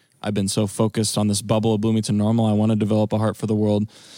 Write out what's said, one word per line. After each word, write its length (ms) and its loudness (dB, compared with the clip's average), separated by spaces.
I've 120 -4
been 140 -2
so 180 -2
focused 520 -2
on 100 0
this 140 -2
bubble 320 0
of 60 0
Bloomington 360 0
Normal. 300 2
I 60 2
wanna 240 2
develop 360 0
a 60 -2
heart 180 0
for 100 -8
the 100 0
world." 320 0